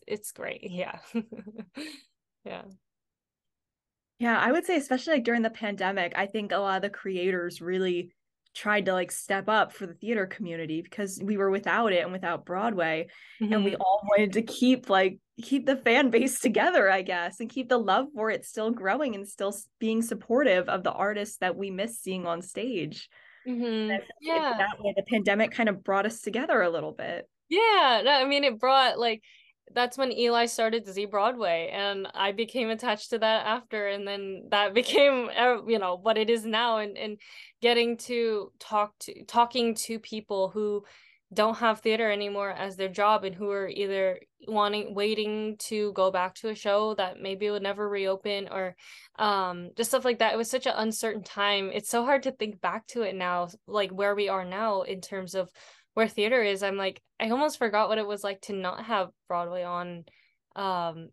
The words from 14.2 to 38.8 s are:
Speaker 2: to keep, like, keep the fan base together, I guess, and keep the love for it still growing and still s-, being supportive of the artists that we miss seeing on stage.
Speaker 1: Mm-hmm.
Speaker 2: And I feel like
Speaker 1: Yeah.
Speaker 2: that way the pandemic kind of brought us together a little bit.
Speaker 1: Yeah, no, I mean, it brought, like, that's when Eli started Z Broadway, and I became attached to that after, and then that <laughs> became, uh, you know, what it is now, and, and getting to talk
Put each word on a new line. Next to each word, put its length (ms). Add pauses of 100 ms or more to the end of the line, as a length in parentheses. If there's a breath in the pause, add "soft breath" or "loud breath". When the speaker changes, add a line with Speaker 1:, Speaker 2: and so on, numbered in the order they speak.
Speaker 2:
to 80
keep, 480
like, 300 (220)
keep 240
the 100
fan 360
base 280
together, 500
I 120
guess, 400
and 80
keep 180
the 100
love 380
for 160
it 140
still 260
growing 440
and 120
still 220
s-, 180 (120)
being 220
supportive 680
of 160
the 80
artists 460
that 180
we 120
miss 300
seeing 260
on 160
stage. 680 (380 loud breath)
Speaker 1:
Mm-hmm. 440
Speaker 2:
And 120
I 20 (200)
feel 100
like 140
Speaker 1:
Yeah. 80
Speaker 2:
that 220
way 160
the 80
pandemic 480
kind 180
of 140
brought 220
us 160
together 400
a 80
little 240
bit. 360 (200)
Speaker 1:
Yeah, 540
no, 80
I 140
mean, 180
it 160
brought, 380
like, 240 (500 soft breath)
that's 260
when 140
Eli 360
started 400
Z 180
Broadway, 640
and 420
I 180
became 380
attached 420
to 80
that 260
after, 420
and 200
then 420
that 240
<laughs> 60
became, 500
uh, 380
you 120
know, 160
what 220
it 120
is 160
now, 320
and, 200
and 220 (420 loud breath)
getting 360
to 600
talk 420